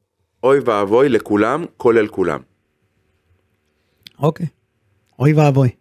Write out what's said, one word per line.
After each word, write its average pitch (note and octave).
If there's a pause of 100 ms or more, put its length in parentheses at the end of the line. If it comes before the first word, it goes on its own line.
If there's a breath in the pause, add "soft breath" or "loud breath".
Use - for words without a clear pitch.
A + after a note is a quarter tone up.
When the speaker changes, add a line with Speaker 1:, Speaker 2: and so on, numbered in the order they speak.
(440)
Speaker 1:
אוי C#3
ואבוי A2
לכולם, A2+ (120)
כולל A2+
כולם." E2+ (1800)
Speaker 2:
אוקיי. D#3+ (760)
אוי D3
ואבוי. C#3 (120)